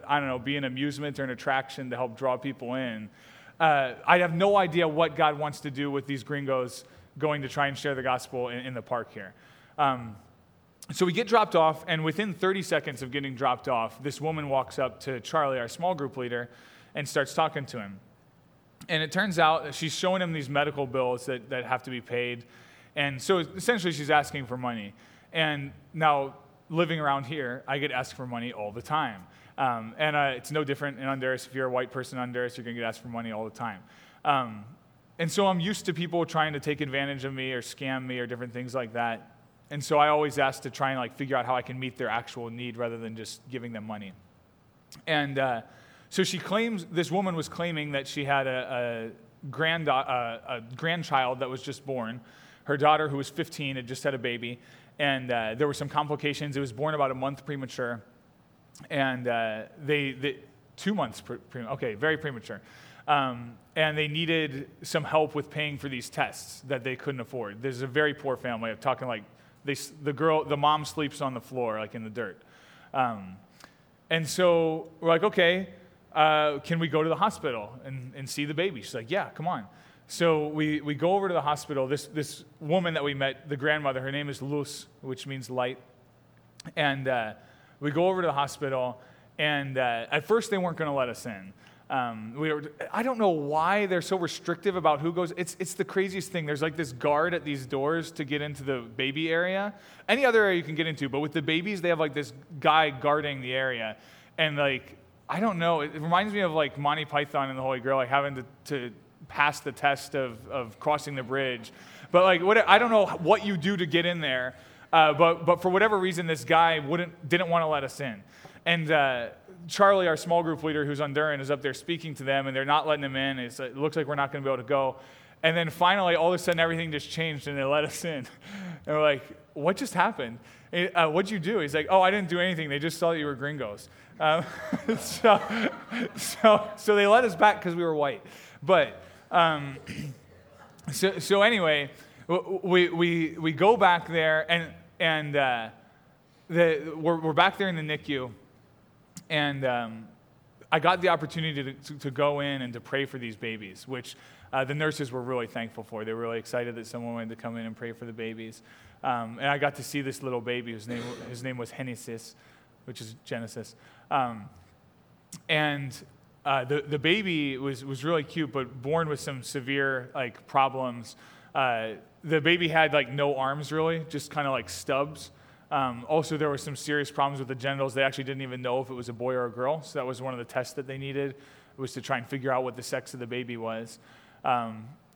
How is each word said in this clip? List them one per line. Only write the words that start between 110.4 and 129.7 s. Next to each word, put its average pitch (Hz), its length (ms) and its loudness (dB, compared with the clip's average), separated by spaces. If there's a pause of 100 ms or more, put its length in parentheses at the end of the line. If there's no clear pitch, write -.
of 117 300 -6
crossing 147 360 -2
the 131 80 -6
bridge. 123 500 -4 (400)
But, 180 120 10
like, 180 180 6
what, 202 260 6
I 196 100 12
don't 233 120 4
know 208 160 6
what 175 400 4
you 196 100 0
do 180 220 0
to 175 80 2
get 165 180 2
in 175 160 -2
there, 127 360 -2 (360)
uh, 156 220 8
but, 170 320 6
but 170 160 4
for 185 80 4
whatever 208 280 6
reason, 180 280 0
this 151 180 -2
guy 160 360 6
wouldn't, 147 480 -4
didn't 175 200 4
wanna 170 200 4
let 147 140 2
us 131 160 -8
in. 113 240 -6 (440)
And, 165 240 2
uh, 135 380 4 (380)
Charlie, 196 420 6
our 156 80 4
small 170 260 2
group 156 200 -2
leader, 151 220 0
who's 143 160 -2
Honduran, 147 400 0
is 135 100 -6
up 139 100 2
there 135 140 -2
speaking 165 400 -6
to 135 100 -10
them, 135 220 2
and 131 100 -2
they're 135 80 0
not 147 220 4
letting 151 180 2
him 135 120 -4
in. 135 220 0
It's, 123 220 -8
it 127 160 -8
looks 151 200 -2
like 151 100 0
we're 147 80 -4
not 139 180 0
gonna 143 100 -6
be 139 60 0
able 127 140 0
to 113 60 -12
go. 135 280 2 (460)
And 165 140 4
then 165 120 0
finally, 180 460 4
all 165 140 4
of 180 60 4
a 170 40 0
sudden, 175 200 2
everything 165 320 2
just 143 200 -6
changed, 156 380 -4
and 143 100 -4
they 135 60 0
let 147 200 4
us - 200 -6
in. 147 280 -4
<laughs> - 40 -20 (500)
And 151 100 0
we're 151 60 4
like, 143 200 4 (300)
"What - 240 0